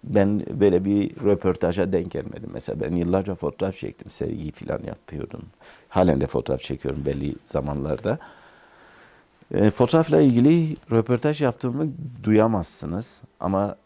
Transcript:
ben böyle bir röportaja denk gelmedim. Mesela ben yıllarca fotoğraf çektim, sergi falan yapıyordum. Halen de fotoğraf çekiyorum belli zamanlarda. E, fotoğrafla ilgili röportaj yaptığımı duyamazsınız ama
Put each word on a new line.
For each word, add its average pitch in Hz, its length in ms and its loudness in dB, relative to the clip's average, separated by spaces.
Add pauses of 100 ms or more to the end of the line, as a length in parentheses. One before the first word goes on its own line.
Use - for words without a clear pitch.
ben 104 380 2 (180)
böyle 95 240 6
bir 101 400 0
röportaja 92 680 2
denk 87 180 -2
gelmedim. - 420 -10
Mesela - 280 -8
ben 85 160 -2
yıllarca 92 380 0
fotoğraf 90 420 -4
çektim, - 340 -12
sergi - 420 -8
falan - 340 -8
yapıyordum. - 560 -12 (460)
Halen 85 320 4
de 73 60 0
fotoğraf - 340 -2
çekiyorum 69 440 -6
belli 71 300 -4 (100)
zamanlarda. 73 720 -4 (1400)
E, 104 160 6
fotoğrafla 156 500 4
ilgili 147 560 4 (140)
röportaj 123 500 0
yaptığımı 135 520 -2 (300)
duyamazsınız 107 1000 0 (180)
ama 98 460 0